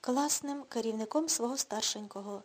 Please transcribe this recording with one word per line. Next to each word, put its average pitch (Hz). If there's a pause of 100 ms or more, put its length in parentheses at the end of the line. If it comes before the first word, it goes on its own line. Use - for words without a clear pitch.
класним 285
керівником 226
свого 247
старшенького, 208